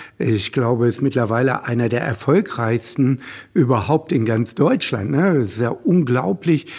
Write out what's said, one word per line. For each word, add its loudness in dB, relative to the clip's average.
ich -2
glaube, 2
ist -2
mittlerweile 0
einer 0
der -2
erfolgreichsten 0
überhaupt 2
in 2
ganz -2
Deutschland, 0
ne? 2
Es -2
ist -4
ja 0
unglaublich, 0